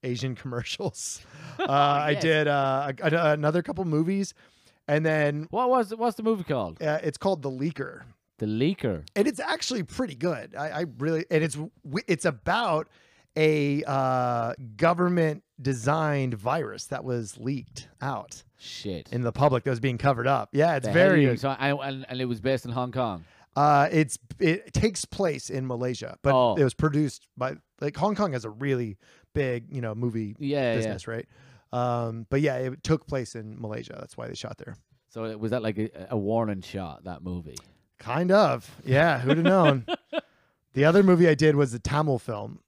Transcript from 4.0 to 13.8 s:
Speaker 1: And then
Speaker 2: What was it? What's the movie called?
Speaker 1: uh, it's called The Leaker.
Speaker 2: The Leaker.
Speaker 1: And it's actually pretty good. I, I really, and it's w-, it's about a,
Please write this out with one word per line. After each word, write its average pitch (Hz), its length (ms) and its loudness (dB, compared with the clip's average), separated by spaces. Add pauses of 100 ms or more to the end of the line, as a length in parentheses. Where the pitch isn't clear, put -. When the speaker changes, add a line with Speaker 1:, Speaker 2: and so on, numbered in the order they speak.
Speaker 1:
And 156 160 2
then 151 460 0
Speaker 2:
What 247 180 0
was 240 220 2
it? 226 80 -10
What's 233 180 0
the 220 60 -8
movie 214 200 0
called? 101 380 -4
Speaker 1:
uh, 156 220 0
it's - 160 -2
called 185 240 0
The 139 80 -4
Leaker. 139 500 -6 (380)
Speaker 2:
The 107 80 -2
Leaker. 110 580 0 (100)
Speaker 1:
And 202 120 4
it's 277 120 -4
actually 277 440 -4
pretty 185 320 -6
good. 127 400 -6
I, 151 140 -6
I 165 160 -4 (120)
really, 160 340 -2
and 156 120 4
it's 165 120 -2
w-, 156 140 -10 (380)
it's 180 180 0
about 170 640 0 (480)
a, 151 480 2